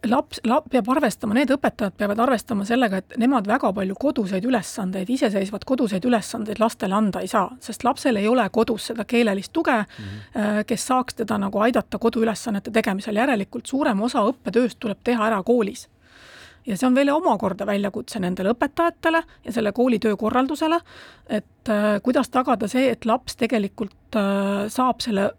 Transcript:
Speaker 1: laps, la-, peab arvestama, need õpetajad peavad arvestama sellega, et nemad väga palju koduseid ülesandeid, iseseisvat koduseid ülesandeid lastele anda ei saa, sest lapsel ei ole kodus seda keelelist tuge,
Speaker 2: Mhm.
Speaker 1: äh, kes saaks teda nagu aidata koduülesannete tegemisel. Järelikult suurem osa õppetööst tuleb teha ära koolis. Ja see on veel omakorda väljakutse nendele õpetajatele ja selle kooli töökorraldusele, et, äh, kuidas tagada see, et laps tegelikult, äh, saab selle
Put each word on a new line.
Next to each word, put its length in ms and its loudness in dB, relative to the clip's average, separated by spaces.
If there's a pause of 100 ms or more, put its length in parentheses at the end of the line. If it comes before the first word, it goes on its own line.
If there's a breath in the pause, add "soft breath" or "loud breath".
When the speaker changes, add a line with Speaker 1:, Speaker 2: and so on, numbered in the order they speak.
Speaker 1:
laps, 380 -2
la-, 180 2
peab 260 0
arvestama, 460 0
need 160 2
õpetajad 480 0
peavad 220 0
arvestama 440 0
sellega, 320 2
et 220 -6
nemad 280 2
väga 260 2
palju 220 -2
koduseid 500 -2
ülesandeid, 680 -2
iseseisvat 540 0
koduseid 400 0
ülesandeid 540 -2
lastele 360 0
anda 260 0
ei 60 -6
saa, 240 0 (100)
sest 240 -10
lapsel 320 2
ei 120 0
ole 220 2
kodus 360 0
seda 180 -6
keelelist 480 0
tuge, 200 2
Speaker 2:
Mhm. 360 -4 (280 loud breath)
Speaker 1:
äh, 280 0
kes 220 -4
saaks 280 0
teda 240 -2
nagu 200 -2
aidata 400 0
koduülesannete 720 -2
tegemisel. 460 -2
Järelikult 500 0
suurem 360 0
osa 180 0
õppetööst 600 0
tuleb 240 -4
teha 220 2
ära 160 0
koolis. 460 0 (800 loud breath)
Ja 100 -4
see 100 0
on 80 4
veel 160 4
omakorda 560 0
väljakutse 540 -4
nendele 340 0
õpetajatele 680 0 (220 soft breath)
ja 80 -10
selle 200 0
kooli 260 2
töökorraldusele, 800 0 (480 loud breath)
et, 160 -2 (240)
äh, 340 2
kuidas 260 2
tagada 400 0
see, 220 2
et 140 -6
laps 320 0
tegelikult, 560 -2 (240)
äh, 520 0
saab 320 0
selle 380 0